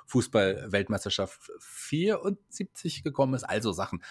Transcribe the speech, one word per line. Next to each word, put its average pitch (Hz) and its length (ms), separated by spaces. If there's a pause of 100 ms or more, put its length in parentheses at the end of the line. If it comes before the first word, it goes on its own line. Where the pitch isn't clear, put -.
Fußball-Weltmeisterschaft 101 1500
vierundsiebzig - 1400
gekommen 135 320
ist. 123 80
Also 107 280
Sachen. 90 400